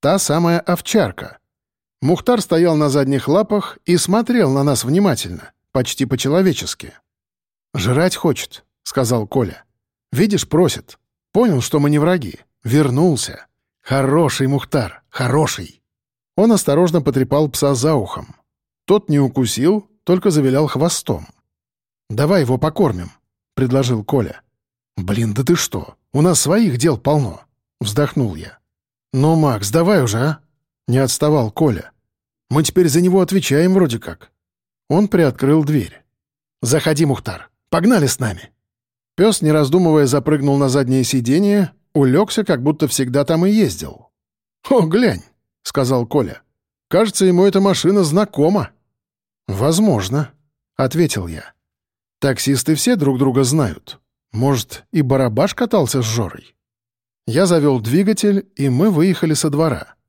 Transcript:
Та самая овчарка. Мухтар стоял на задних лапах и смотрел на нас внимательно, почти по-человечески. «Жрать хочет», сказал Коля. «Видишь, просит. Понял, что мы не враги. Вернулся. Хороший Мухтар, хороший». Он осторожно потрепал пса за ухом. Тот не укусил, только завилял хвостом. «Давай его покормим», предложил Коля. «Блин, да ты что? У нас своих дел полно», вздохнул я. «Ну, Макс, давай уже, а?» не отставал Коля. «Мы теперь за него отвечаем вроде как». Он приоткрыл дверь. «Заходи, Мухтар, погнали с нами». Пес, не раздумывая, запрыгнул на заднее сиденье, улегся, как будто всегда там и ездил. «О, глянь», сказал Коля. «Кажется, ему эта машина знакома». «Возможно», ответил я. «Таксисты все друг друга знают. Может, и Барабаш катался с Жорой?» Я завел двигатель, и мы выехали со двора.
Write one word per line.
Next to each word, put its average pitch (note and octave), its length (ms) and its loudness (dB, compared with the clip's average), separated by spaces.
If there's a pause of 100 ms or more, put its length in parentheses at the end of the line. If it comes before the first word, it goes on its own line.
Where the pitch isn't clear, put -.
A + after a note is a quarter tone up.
Та E3+ 180 0
самая E3+ 420 0
овчарка. - 760 -4 (640)
Мухтар F3+ 400 0
стоял E3+ 360 2
на D3+ 120 2
задних C3+ 400 -2
лапах G3+ 560 -2
и F3 140 2
смотрел A3 520 0
на C#3 120 0
нас C#3 220 0
внимательно, C3+ 680 -2 (200)
почти B2+ 340 -2
по-человечески. C#3 880 -2 (800)
«Жрать C3+ 420 0
хочет», - 500 -4 (200)
сказал A#2 400 -2
Коля. G2+ 380 -4 (480)
«Видишь, G3 360 0
просит. - 500 -2 (340)
Понял, G3 280 2
что D3 200 -2
мы C#3+ 100 2
не D3 80 2
враги. D3 420 -2 (220)
Вернулся. C#3 840 0 (360)
Хороший C3+ 640 0
Мухтар, C3 640 -4
хороший». B2+ 720 -4 (540)
Он A3 160 4
осторожно E3 500 2
потрепал C#3 460 0
пса C#3 260 0
за C#3 200 0
ухом. G2 420 -6 (480)
Тот G#3 240 0
не D3 100 2
укусил, C#3 720 0 (160)
только F#3 260 2
завилял C#3+ 380 2
хвостом. C3 580 -4 (840)
«Давай D3+ 340 0
его B2+ 160 0
покормим», B2+ 520 -2 (440)
предложил B2+ 500 0
Коля. A2+ 380 -4 (540)
«Блин, G2+ 380 -4
да B2+ 80 -4
ты D#3 140 2
что? - 400 -8 (160)
У C#3+ 100 0
нас E3+ 180 2
своих E3+ 380 0
дел C#3 180 2
полно», C3+ 440 -2 (400)
вздохнул A2 560 -2
я. - 220 -16 (540)
«Ну, C#3+ 220 2
Макс, A#2+ 360 0
давай E3+ 320 2
уже, A2+ 160 -2
а?» D3 220 -2 (460)
не A#2+ 120 2
отставал C3+ 520 0
Коля. A#2+ 400 -2 (600)
«Мы D3 120 2
теперь E3+ 260 2
за D3 120 2
него F#3 200 2
отвечаем F3+ 540 0
вроде D3 240 2
как». - 320 -16 (580)
Он G3 200 2
приоткрыл D3+ 560 2
дверь. C#3 400 -4 (580)
«Заходи, D3+ 420 0
Мухтар, - 460 -6 (200)
погнали E3+ 360 2
с - 140 -4
нами». G2 320 -8 (640)
Пес, G#3 240 2
не D3+ 100 0
раздумывая, D#3 560 4
запрыгнул C#3 520 2
на C#3 100 2
заднее C3 340 0
сиденье, D#3+ 720 0 (220)
улегся, D#3 500 2
как C3+ 180 -2
будто D3 240 0
всегда C3 380 -2
там E3 220 0
и G3+ 40 2
ездил. B2 600 -2 (580)
«О, B3 140 4
глянь», E3 400 0 (400)
сказал B2+ 440 -2
Коля. A2+ 360 -4 (460)
«Кажется, G3 360 0
ему F#3 220 4
эта G3 140 2
машина G3 440 2
знакома». E3 640 0 (800)
«Возможно», C3+ 840 0 (440)
ответил C3+ 500 -2
я. D#2+ 280 -14 (640)
«Таксисты C#3 540 0
все A#3 220 0
друг C#3 220 0
друга C3+ 240 2
знают. B2+ 580 -2 (320)
Может, B2+ 600 -4
и D#3+ 80 0
Барабаш C3 540 0
катался D#3+ 480 0
с - 20 -2
Жорой?» G#2+ 500 -8 (720)
Я D3+ 200 0
завел D3 340 2
двигатель, G3 760 0
и C#3 140 -2
мы C#3+ 220 2
выехали E3+ 420 0
со D3+ 160 -2
двора. C#3+ 460 -2 (140)